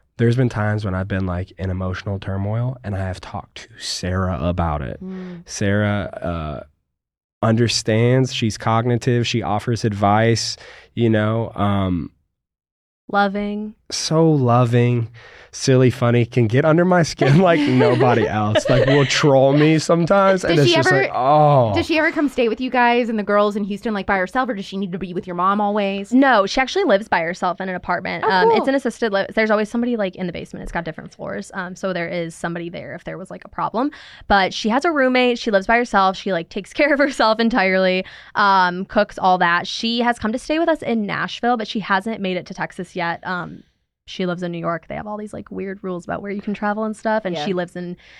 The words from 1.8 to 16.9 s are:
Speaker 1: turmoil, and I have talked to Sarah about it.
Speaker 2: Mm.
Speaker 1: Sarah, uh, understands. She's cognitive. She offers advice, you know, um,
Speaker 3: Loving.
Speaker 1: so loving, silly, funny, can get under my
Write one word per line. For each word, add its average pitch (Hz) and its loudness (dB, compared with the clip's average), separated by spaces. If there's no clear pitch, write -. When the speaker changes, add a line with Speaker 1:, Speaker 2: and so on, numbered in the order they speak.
Speaker 1:
turmoil, 107 -4
and 101 -6
I 95 -4
have 92 -6
talked - -14
to - -20
Sarah 90 -2
about 85 -2
it. 62 -10
Speaker 2:
Mm. 185 -14
Speaker 1:
Sarah, 104 -2
uh, 78 -8
understands. 117 2
She's 110 -2
cognitive. 117 0
She 117 -2
offers 104 -2
advice, 107 2
you 117 2
know, 110 0
um, 95 0
Speaker 3:
Loving. 208 -2
Speaker 1:
so 165 2
loving, 120 2
silly, 131 4
funny, 120 2
can 117 2
get 123 2
under 160 4
my 180 4